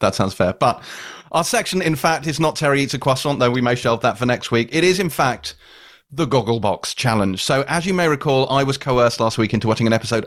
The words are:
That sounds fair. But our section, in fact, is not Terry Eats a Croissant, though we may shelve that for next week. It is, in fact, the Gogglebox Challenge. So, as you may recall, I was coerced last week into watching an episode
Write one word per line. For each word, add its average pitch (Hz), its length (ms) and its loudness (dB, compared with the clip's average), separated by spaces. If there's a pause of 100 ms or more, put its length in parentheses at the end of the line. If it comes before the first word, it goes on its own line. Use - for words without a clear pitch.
That 98 160 0
sounds 95 180 -2
fair. 92 180 0
But 120 300 0 (480)
our 165 140 0
section, 190 360 -2
in 160 140 2
fact, 160 320 0
is 151 140 -2
not 156 160 0
Terry 139 260 2
Eats 139 120 -4
a 127 40 -4
Croissant, 135 400 0
though 123 140 2
we 127 80 0
may 123 160 2
shelve 117 240 0
that 120 180 0
for 123 80 -2
next 123 240 -2
week. 117 220 0
It 160 100 2
is, 180 160 4
in 190 100 0
fact, - 460 -2 (560)
the 147 160 -2
Gogglebox 110 680 0
Challenge. 101 440 0
So, 139 280 0
as 165 180 -2
you 190 80 0
may 175 140 2
recall, 143 400 2
I 139 160 2
was 135 120 0
coerced 123 440 2
last 113 180 0
week 110 160 0
into 110 140 0
watching 110 180 2
an 113 60 2
episode 110 340 -2